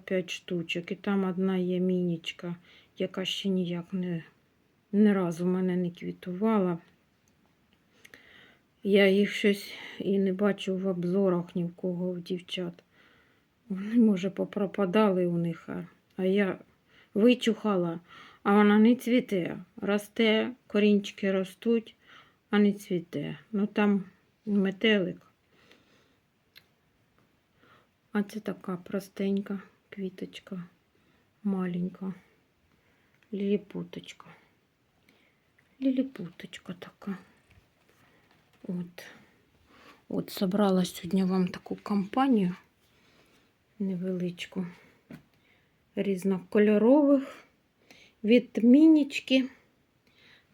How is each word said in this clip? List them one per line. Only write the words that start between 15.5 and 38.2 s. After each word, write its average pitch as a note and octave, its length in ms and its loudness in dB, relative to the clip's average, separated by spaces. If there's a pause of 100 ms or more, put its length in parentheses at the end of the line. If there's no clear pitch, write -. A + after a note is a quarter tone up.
а, F3 180 -10 (300)
а F#3 80 -2
я F#3+ 340 0 (540)
вичухала, G#3 840 2 (440)
а G3+ 100 4
вона G#3 240 6
не A3+ 180 8
цвіте. A3+ 640 -2 (240)
Росте, A3 720 0 (160)
корінчики G3+ 640 2
ростуть, G#3 640 -2 (540)
а G#3 100 2
не G3+ 140 4
цвіте. D#3+ 640 -6 (140)
Ну, G#3 160 -2
там G#3 360 0 (420)
метелик. G3 760 0 (3000)
А G#3 120 0
це G#3 160 -12
така F#3 380 -8
простенька G3 840 -6 (300)
квіточка, F#3 760 -12 (800)
маленька. F#3 680 -4 (1200)
Ліліпуточка. G3 920 -6 (1600)
Ліліпуточка C4 1000 -4
така. - 380 -12 (1500)